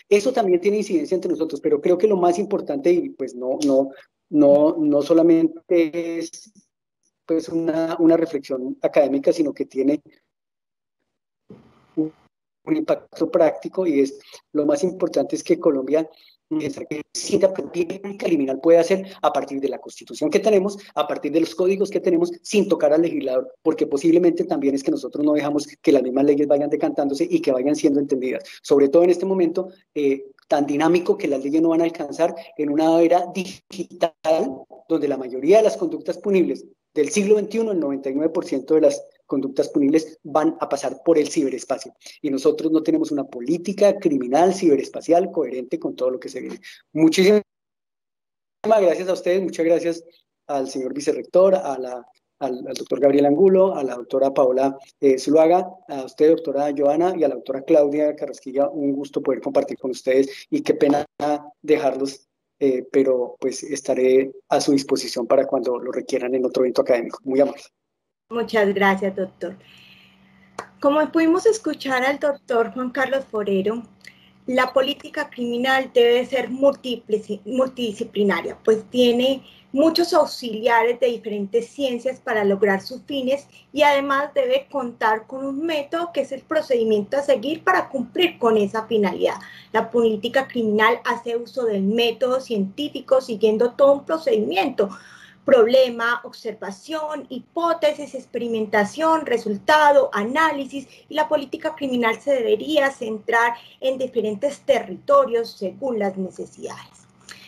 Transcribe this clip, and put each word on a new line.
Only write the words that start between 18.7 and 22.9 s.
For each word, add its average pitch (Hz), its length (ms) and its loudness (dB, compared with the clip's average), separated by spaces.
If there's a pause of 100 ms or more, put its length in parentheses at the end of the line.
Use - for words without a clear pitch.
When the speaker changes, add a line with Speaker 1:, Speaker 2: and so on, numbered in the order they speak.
Speaker 1:
hacer 190 260 0 (160)
a 151 120 0
partir 135 280 -6
de 135 80 -2
la 123 120 -10
constitución - 500 -8
que 202 80 2
tenemos, 202 400 2 (160)
a 147 140 -2
partir 143 240 -4
de 165 80 2
los 160 160 -2
códigos 190 340 0
que 180 80 -2
tenemos, 175 320 0 (100)
sin - 280 0
tocar 151 240 2